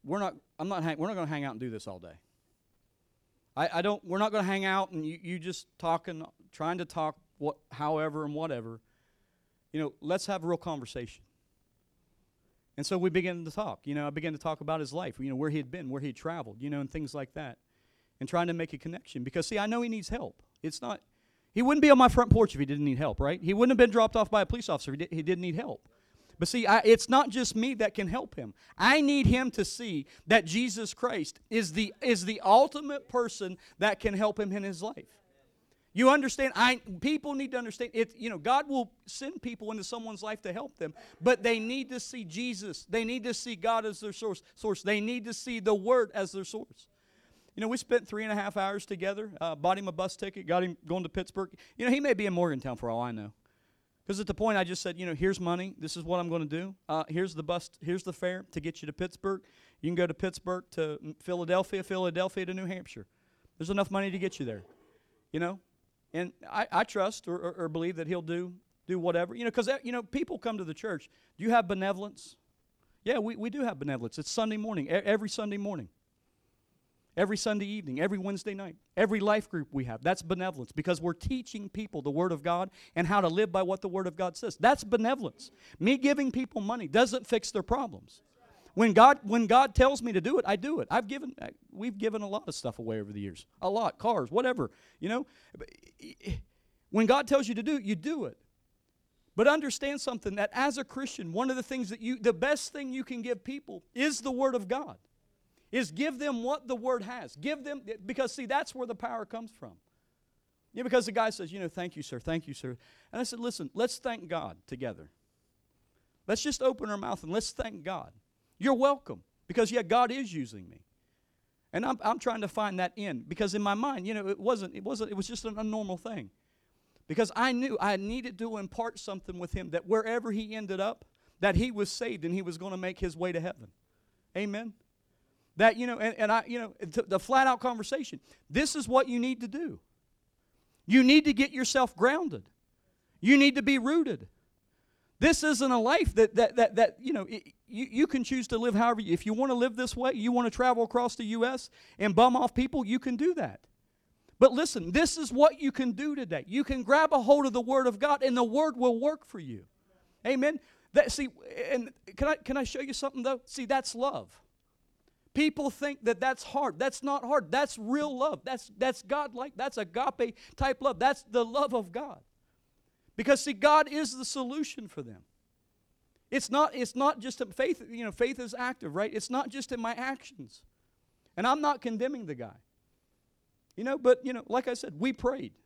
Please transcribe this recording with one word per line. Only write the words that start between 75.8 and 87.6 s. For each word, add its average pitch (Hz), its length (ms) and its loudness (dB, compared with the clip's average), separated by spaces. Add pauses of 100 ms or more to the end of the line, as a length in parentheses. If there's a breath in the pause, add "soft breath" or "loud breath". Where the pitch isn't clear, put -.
Every 202 200 0
Sunday 208 300 -2
evening, 165 340 -6
every 196 160 0
Wednesday 196 380 -6
night, 196 220 -12 (200)
every 214 220 4
life 208 300 2
group 160 240 -4
we 135 140 -2
have, 117 180 -8
that's 180 180 0
benevolence 170 480 -4
because 170 300 -2
we're 170 140 -2
teaching 220 540 -6
people 202 320 -8
the 139 120 -2
Word 175 180 2
of 151 140 -4
God 175 260 -2 (240 loud breath)
and 170 140 0
how 202 120 4
to 180 60 4
live 180 240 2
by 190 120 2
what 190 180 -2
the 202 80 -6
Word 185 180 -4
of 170 80 -6
God 180 220 -4
says. 220 200 -8
That's 240 280 4
benevolence. 220 640 0 (300 loud breath)
Me 240 180 4
giving 277 320 4
people 254 300 -4
money 208 260 -4
doesn't 220 400 2
fix 226 240 -2
their 190 140 -2